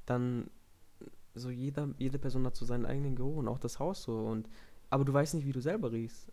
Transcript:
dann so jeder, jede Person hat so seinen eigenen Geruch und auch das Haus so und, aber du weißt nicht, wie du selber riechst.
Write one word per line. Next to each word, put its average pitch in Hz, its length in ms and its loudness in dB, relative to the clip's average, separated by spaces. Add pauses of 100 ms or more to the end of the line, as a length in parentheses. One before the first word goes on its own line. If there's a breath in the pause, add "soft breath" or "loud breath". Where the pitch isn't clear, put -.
dann 123 440 0 (840)
so 123 140 -8
jeder, 139 380 -2 (100)
jede 135 220 0
Person 127 260 4
hat 127 100 2
so - 100 4
seinen 117 200 4
eigenen 135 300 2
Geruch 135 220 2
und 131 100 0
auch 117 120 -2
das - 200 -4
Haus 180 240 -2
so 113 220 -2
und, 110 240 -2 (400 loud breath)
aber 139 160 4
du 139 80 2
weißt 143 220 4
nicht, 147 120 0
wie 139 60 0
du 127 80 -2
selber 156 300 0
riechst. 113 420 -4